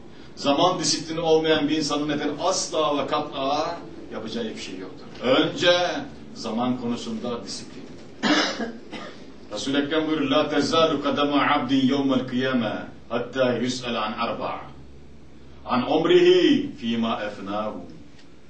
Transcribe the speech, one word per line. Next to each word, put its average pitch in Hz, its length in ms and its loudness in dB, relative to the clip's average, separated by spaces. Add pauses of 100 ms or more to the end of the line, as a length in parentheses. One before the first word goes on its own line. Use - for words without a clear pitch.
(360)
Zaman 160 420 4
disiplini 160 420 -2
olmayan 160 480 4
bir 156 80 0
insanın 147 320 0
efendim 143 340 -2
asla 151 600 0
ve 127 40 -2
kat'a 147 720 -2 (340)
yapacağı 113 320 -6
hiçbir - 160 -8
şey 92 180 -12
yoktur. - 260 -14 (180)
Önce 156 500 4 (600)
zaman 123 460 -2
konusunda 113 640 -6
disiplin. - 380 -12 (400)
<coughs> 226 60 2 (1200)
Resul-i 135 240 -2
Ekrem 151 300 2
buyuruyor, 135 240 0
"La 147 180 4
tezalu 147 540 2
kadema 143 520 2
abdin 131 320 2
yevmel 135 420 2
kıyame 120 580 0 (220)
hatta 123 440 0
yus'al 120 420 -2
an 113 180 -2
arba'. - 480 -4 (1080)
An 123 260 0
umrihi 170 800 8 (100)
fîmâ 113 420 0
efnâhu. 101 640 -6 (640)